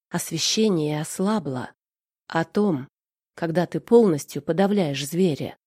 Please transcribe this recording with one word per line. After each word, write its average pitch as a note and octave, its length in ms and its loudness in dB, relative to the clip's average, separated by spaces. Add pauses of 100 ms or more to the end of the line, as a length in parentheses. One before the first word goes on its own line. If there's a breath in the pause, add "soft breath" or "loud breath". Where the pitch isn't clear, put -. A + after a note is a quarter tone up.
освещение D#3+ 880 0
ослабло. D#3 720 -4 (580)
"О E3 180 -2
том, F3 420 0 (480)
когда E3 320 0
ты D#3+ 120 -4
полностью F#3+ 640 4
подавляешь E3 680 0
зверя, E3 480 0 (120)